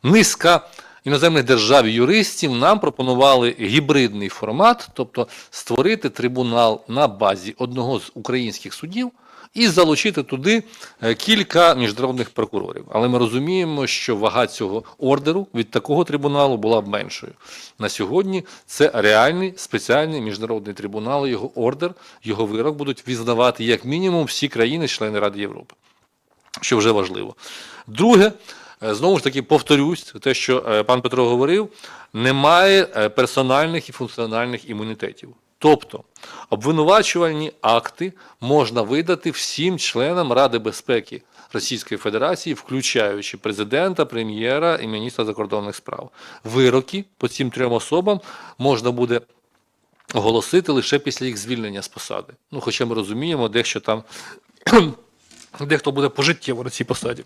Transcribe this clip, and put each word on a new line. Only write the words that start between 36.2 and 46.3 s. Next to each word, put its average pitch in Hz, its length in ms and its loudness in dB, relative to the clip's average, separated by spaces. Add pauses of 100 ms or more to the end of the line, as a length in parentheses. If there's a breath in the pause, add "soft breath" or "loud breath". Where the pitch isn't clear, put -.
обвинувачувальні 156 1080 2
акти 117 520 0 (280 soft breath)
можна 120 420 2
видати 160 480 -2
всім 165 480 -4
членам 147 540 -2
Ради 120 260 4
безпеки 110 640 -4 (300 soft breath)
Російської 104 460 -6
Федерації, 139 560 -2
включаючи 107 840 -4
президента, 127 680 -2
прем'єра 123 720 -2
і - 100 -8
міністра 110 380 -6
закордонних 104 520 -6
справ. - 340 -14 (340 loud breath)